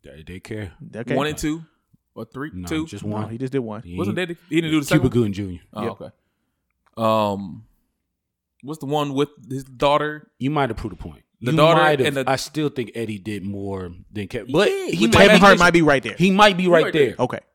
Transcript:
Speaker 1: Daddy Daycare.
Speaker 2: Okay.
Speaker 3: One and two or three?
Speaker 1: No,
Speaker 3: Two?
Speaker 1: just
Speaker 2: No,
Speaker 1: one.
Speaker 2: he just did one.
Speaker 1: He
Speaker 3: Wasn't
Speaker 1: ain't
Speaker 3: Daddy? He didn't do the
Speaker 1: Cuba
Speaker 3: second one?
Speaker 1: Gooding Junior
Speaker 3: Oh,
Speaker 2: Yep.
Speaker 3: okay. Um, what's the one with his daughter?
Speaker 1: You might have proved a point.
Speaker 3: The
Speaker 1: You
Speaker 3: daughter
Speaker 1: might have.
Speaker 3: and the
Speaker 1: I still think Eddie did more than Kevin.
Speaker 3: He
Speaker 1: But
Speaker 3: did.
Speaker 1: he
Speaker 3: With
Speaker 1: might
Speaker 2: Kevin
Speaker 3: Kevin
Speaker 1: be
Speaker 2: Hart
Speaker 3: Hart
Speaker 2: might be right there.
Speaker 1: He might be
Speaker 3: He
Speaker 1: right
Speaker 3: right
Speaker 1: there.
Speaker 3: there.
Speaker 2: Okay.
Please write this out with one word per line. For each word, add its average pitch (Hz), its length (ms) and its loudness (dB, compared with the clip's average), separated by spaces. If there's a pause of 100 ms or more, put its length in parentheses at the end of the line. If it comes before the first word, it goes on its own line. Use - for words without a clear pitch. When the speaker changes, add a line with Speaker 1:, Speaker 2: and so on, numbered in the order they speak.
Speaker 1:
Daddy 71 220 -20
Daycare. 92 460 -12 (260)
Speaker 2:
Okay. 120 180 -6
Speaker 3:
One 135 140 0
and 151 100 -6
two 160 240 -4 (520)
or 113 100 -12
three? 139 280 -14
Speaker 1:
No, 90 160 -12
Speaker 3:
Two? 160 180 -4
Speaker 1:
just 101 180 -14
Speaker 2:
No, 104 120 -6
Speaker 1:
one. 104 140 -6
Speaker 2:
he 117 80 -12
just 131 140 -6
did 135 80 -2
one. 110 220 -10
Speaker 1:
He 87 140 -14
Speaker 3:
Wasn't 101 220 -4
Speaker 1:
ain't 180 100 -6
Speaker 3:
Daddy? 175 200 -12
He 151 80 -2
didn't 160 160 0
do 156 80 2
the 139 60 -6
Speaker 1:
Cuba - 0 -
Speaker 3:
second 156 160 2
one? 123 80 2
Speaker 1:
Gooding 110 220 0
Junior 92 280 -8 (120)
Speaker 3:
Oh, 107 100 -10
Speaker 2:
Yep. 101 100 -4
Speaker 3:
okay. - 180 -16 (880)
Um, 107 680 -2 (960)
what's 151 180 -12
the 139 60 -10
one 143 280 -2
with 143 140 0 (200)
his 131 160 -10
daughter? 147 720 -2
Speaker 1:
You 135 120 -2
might 139 200 0
have 107 60 -6
proved - 180 -10
a - 80 -18
point. 78 200 -16 (180)
Speaker 3:
The 120 120 -2
Speaker 1:
You 160 40 2
Speaker 3:
daughter 165 240 6
Speaker 1:
might 151 200 2
have. 127 80 2
Speaker 3:
and 139 80 -4 (100)
the 135 40 0
Speaker 1:
I 135 60 2
still 151 320 -6
think 117 280 -6
Eddie 110 240 -6
did 101 240 -8
more 98 480 -8 (180)
than 104 160 -8
Kevin. 117 220 -10
Speaker 3:
He 127 40 -8
Speaker 1:
But 175 140 2
Speaker 3:
did. 381 280 -4
Speaker 1:
he 196 120 2
Speaker 3:
With 226 80 2
Speaker 1:
might - 60 8
Speaker 2:
Kevin 196 80 10
Speaker 3:
Kevin 214 80 8
Speaker 1:
be - 20 6
Speaker 2:
Hart - 20 6 (100)
Speaker 3:
Hart 180 100 8
Speaker 2:
might 175 120 6
be 170 100 4
right 143 200 4
there. 110 160 -10
Speaker 1:
He 185 140 4
might 202 240 6
be 185 80 -2
Speaker 3:
He 185 40 2
Speaker 1:
right 170 160 6
Speaker 3:
right 180 80 -4
Speaker 1:
there. 151 180 4
Speaker 3:
there. 98 100 -10
Speaker 2:
Okay. 120 180 -2 (160)